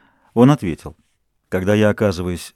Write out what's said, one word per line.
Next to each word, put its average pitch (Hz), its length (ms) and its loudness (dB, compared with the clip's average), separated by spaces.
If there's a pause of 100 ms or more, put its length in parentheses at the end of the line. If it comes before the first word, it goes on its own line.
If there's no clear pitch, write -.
(340)
он 123 180 6
ответил: 80 460 -6 (500)
"Когда 92 260 -2
я 107 160 2
оказываюсь 90 680 -4